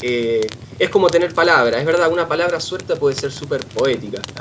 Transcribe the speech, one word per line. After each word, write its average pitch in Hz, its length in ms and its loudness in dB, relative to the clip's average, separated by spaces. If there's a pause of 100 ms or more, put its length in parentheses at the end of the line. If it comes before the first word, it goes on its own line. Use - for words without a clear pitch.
eh, 117 460 0 (320)
es 185 100 2
como 190 200 4
tener 170 240 2
palabra, 135 460 4
es 143 60 -2
verdad, 165 260 2
una 170 160 0
palabra 170 320 0
suelta - 360 -4
puede 139 200 0
ser 139 160 -6
súper 139 340 -6
poética, 107 560 -2 (200)